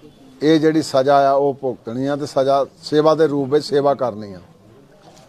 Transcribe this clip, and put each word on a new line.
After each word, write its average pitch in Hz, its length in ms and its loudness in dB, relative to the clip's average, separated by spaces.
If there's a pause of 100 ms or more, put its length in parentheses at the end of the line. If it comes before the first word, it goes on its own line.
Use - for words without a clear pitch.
(400)
ਇਹ 156 200 2
ਜਿਹੜੀ 156 220 2
ਸਜ਼ਾ 139 380 2
ਆ, 139 120 4
ਉਹ 139 220 0
ਭੁਗਤਣੀ 127 520 -6
ਆ, 143 100 -4
ਤੇ 139 100 -8
ਸਜ਼ਾ, 135 380 0 (180)
ਸੇਵਾ 151 320 2
ਦੇ 156 120 2
ਰੂਪ 139 220 -4
ਵਿੱਚ 143 160 0
ਸੇਵਾ 139 300 0
ਕਰਨੀ 107 380 -6
ਆ। 90 80 -18 (880)